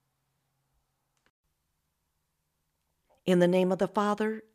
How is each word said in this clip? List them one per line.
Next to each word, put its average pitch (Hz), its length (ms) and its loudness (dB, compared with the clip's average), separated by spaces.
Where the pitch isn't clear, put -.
In 180 140 2
the 175 100 4
name 185 220 2
of 185 80 -2
the 190 100 -2
Father, 214 540 -4